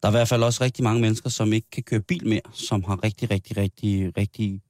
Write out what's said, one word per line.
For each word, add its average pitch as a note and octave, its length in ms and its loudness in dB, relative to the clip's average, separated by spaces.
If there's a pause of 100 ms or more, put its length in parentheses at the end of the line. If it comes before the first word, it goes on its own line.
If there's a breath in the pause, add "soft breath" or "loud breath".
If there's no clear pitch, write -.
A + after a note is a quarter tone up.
Der - 60 0
er - 40 4
i A2+ 60 4
hvert A#2+ 100 4
fald A#2 160 2
også A#2+ 200 2
rigtig B2+ 200 0
mange A#2 180 2
mennesker, A2 280 0
som A2 240 0
ikke A2 160 -2
kan - 140 -8
køre A2 180 -2
bil - 260 -4
mere, A2 140 2 (120)
som - 300 -4
har F#2+ 200 -4
rigtig, A2 280 -2
rigtig, G2 260 -4
rigtig, G2 600 -2
rigtig G2+ 520 -2